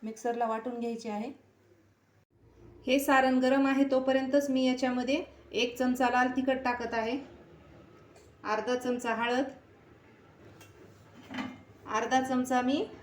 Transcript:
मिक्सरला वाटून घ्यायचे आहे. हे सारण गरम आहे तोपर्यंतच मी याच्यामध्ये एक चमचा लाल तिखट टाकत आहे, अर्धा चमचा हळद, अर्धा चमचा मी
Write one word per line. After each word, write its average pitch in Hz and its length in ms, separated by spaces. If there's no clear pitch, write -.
मिक्सरला 233 440
वाटून 220 320
घ्यायचे 233 300
आहे. 214 220
हे 254 140
सारण 262 400
गरम 269 280
आहे 269 240
तोपर्यंतच 262 580
मी 262 160
याच्यामध्ये 254 580
एक 247 240
चमचा 254 340
लाल 254 240
तिखट 262 280
टाकत 240 300
आहे, 226 240
अर्धा 220 300
चमचा 247 400
हळद, 240 300
अर्धा 233 320
चमचा 254 400
मी 277 220